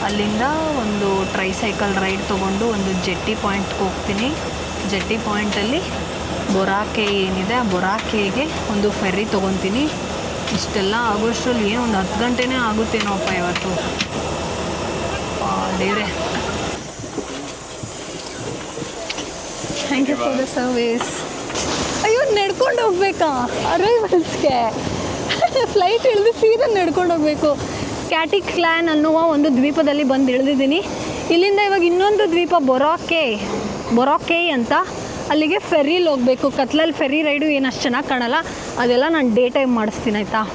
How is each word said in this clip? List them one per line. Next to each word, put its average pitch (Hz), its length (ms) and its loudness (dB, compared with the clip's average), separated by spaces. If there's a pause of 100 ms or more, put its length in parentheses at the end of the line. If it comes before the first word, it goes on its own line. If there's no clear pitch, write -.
ಅಲ್ಲಿಂದ 208 380 0 (380)
ಒಂದು 202 520 0
ಟ್ರೈಸೈಕಲ್ 196 640 -2
ರೈಡ್ 190 320 -2
ತೊಗೊಂಡು 196 380 0
ಒಂದು 190 400 0
ಜೆಟ್ಟಿ 190 380 -2
ಪಾಯಿಂಟ್ಗೆ 196 360 -2
ಹೋಗ್ತೀನಿ. 202 520 -2 (580)
ಜೆಟ್ಟಿ 196 280 -2
ಪಾಯಿಂಟಲ್ಲಿ 208 640 -2 (760)
ಬೊರಾಕೆ 196 500 0
ಏನಿದೆ, 190 500 0
ಆ 247 100 2
ಬೊರಾಕೆಗೆ 202 1080 -2
ಒಂದು 202 200 2
ಫೆರ್ರಿ 196 340 -2
ತೊಗೊತೀನಿ. 190 580 0 (720)
ಇಷ್ಟೆಲ್ಲ 202 440 0
ಆಗೋಷ್ಟರಲ್ಲಿ 226 760 0
ಏನು 247 120 0
ಒಂದು 220 140 0
ಹತ್ತು 190 220 -2
ಗಂಟೆನೇ 247 360 0
ಆಗುತ್ತೇನೋಪ್ಪ 214 760 0
ಇವತ್ತು. 180 380 -2 (1800)
ಆ, 95 340 -2
ದೇವ್ರೇ. 202 260 0 (4000)
Thank 262 160 0
you 285 80 0
for 254 240 -2
the 262 60 -2
service. 240 600 -2 (960)
ಅಯ್ಯೋ, 466 300 2
ನಡ್ಕೊಂಡು 415 520 2
ಹೋಗ್ಬೇಕಾ 339 640 2 (240)
ಅರೈವಲ್ಸ್‌ಗೆ? 330 1000 2 (960)
ಫ್ಲೈಟ್ 415 420 4
ಇಳಿದು 440 240 6
ಸೀದಾ 453 520 4
ನಡ್ಕೊಂಡು 339 300 2
ಹೋಗ್ಬೇಕು. 302 440 2 (500)
ಕ್ಯಾಟಿಕ್ಲ್ಯಾನ್ 330 840 2
ಅನ್ನುವ 311 320 4
ಒಂದು 294 360 4
ದ್ವೀಪದಲ್ಲಿ 294 460 2
ಬಂದು 262 280 4
ಇಳಿದಿದ್ದೀನಿ. 269 520 2 (480)
ಇಲ್ಲಿಂದ 392 280 4
ಇವಾಗ 392 240 2
ಇನ್ನೊಂದು 381 460 4
ದ್ವೀಪ 339 300 2
ಬೊರಾಕೆ, 277 800 2 (560)
ಬೊರಾಕೆ 330 540 2
ಅಂತ, 247 220 0 (580)
ಅಲ್ಲಿಗೆ 311 300 2
ಫೆರ್ರಿಲಿ 330 500 2
ಹೋಗ್ಬೇಕು. 262 420 2
ಕತ್ಲಲ್ಲಿ 302 420 2
ಫೆರ್ರಿ 302 280 0
ರೈಡು 294 240 2
ಏನು 277 220 2
ಅಷ್ಟು - 140 -4
ಚೆನ್ನಾಗಿ 277 280 0
ಕಾಣಲ್ಲ, 247 260 0 (440)
ಅದೆಲ್ಲ 247 300 4
ನಾನು 269 260 2
ಡೇ 247 140 4
ಟೈಮ್ 262 260 2
ಮಾಡಿಸ್ತೀನಿ, 214 420 0
ಆಯಿತಾ? 214 220 -2 (160)